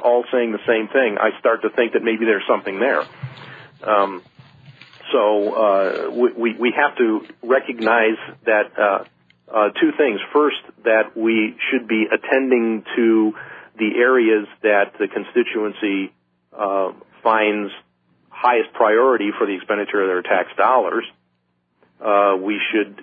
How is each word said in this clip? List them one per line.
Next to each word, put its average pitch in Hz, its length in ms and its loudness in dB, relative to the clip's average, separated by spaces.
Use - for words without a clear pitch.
all 120 280 2
saying 120 200 0
the 104 160 -8
same 110 200 0
thing, 117 300 0
I 107 220 -2
start 117 220 0
to 110 80 -2
think 120 240 -2
that 117 100 0
maybe 113 220 -2
there's 104 220 0
something 98 320 -2
there. 110 240 0
Um, 98 380 0
so, 107 420 2
uh, 98 580 0
we, 120 220 0
we, 113 260 -4
we 117 160 0
have 143 220 0
to 110 280 0
recognize 117 760 0
that, 107 320 0
uh, 101 260 0
uh, 107 180 2
two 156 160 2
things. 120 220 0
First, 147 240 2
that 110 320 2
we 113 400 0
should 120 160 -4
be 110 240 0
attending 117 720 0
to 110 380 2
the 110 200 -2
areas 117 500 4
that 101 380 2
the 101 80 0
constituency, 104 1080 -4
uh, 98 400 -2
finds 107 480 0
highest 120 440 0
priority 110 640 2
for 107 100 -2
the 101 60 -2
expenditure 101 480 -4
of 95 60 0
their 90 140 -2
tax 90 340 0
dollars. 107 500 2
Uh, 101 400 2
we 101 220 -4
should, 101 320 -2